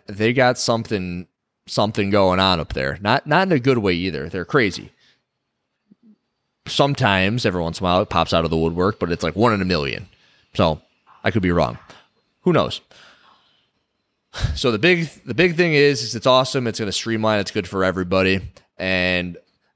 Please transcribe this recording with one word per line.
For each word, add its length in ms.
they 260
got 240
something, 720
something 440
going 320
on 180
up 140
there. 260
Not, 260
not 220
in 60
a 60
good 180
way 160
either. 340
They're 160
crazy. 480
Sometimes, 800
every 160
once 180
in 60
a 40
while, 120
it 80
pops 240
out 100
of 80
the 60
woodwork, 420
but 120
it's, 120
like, 140
one 160
in 80
a 40
million. 440
So, 280
I 80
could 100
be 100
wrong. 280
Who 100
knows? 300
So 160
the 80
big, 300
the 80
big 240
thing 160
is, 280
is 140
it's 100
awesome. 400
It's 140
gonna 140
streamline. 460
It's 120
good 160
for 160
everybody. 560
And 600